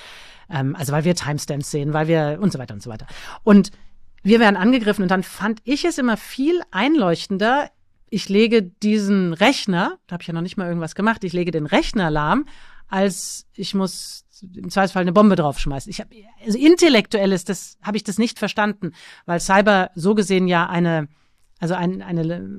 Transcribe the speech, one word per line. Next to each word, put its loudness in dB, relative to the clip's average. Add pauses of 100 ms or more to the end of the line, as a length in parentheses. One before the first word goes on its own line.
(500)
Ähm, -2
also -6
weil 0
wir 2
Timestamps -6
sehen, -4
weil 0
wir 0
und 0
so -8
weiter -14
und -14
so -14
weiter. -14 (360)
Und 6 (520)
wir 6
werden 6
angegriffen 2
und 0
dann 0
fand -6
ich -2
es -2
immer 0
viel -2 (100)
einleuchtender, 0 (400)
ich -4
lege 4
diesen 0
Rechner, 0 (120)
da -10
habe -10
ich -18
ja -8
noch -4
nicht -10
mal -6
irgendwas -6
gemacht, -2
ich -6
lege -2
den -2
Rechner 0
lahm, 0 (440)
als -4
ich -10
muss -6 (180)
im -14
Zweifelsfall 0
eine 0
Bombe 6
draufschmeißen. -2
Ich -12
hab, -14 (360)
also -2
intellektuell 4
ist -2
das, -8
habe -4
ich -6
das -6
nicht -2
verstanden, -4 (340)
weil -2
Cyber 4
so 0
gesehen 2
ja 2
eine, 0 (520)
also -2
ein, -4
eine, -6